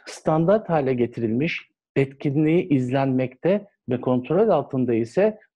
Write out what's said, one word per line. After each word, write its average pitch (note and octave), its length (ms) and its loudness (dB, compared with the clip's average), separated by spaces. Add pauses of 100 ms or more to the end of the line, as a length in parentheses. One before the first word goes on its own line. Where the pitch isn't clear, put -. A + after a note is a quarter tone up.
standart E3+ 600 0
hale C#3 260 0
getirilmiş, A#2+ 720 -2 (280)
etkinliği D3+ 720 0
izlenmekte C3+ 1000 0 (220)
ve B2 120 -2
kontrol C#3+ 480 0
altında B2+ 460 0
ise F3+ 440 0 (180)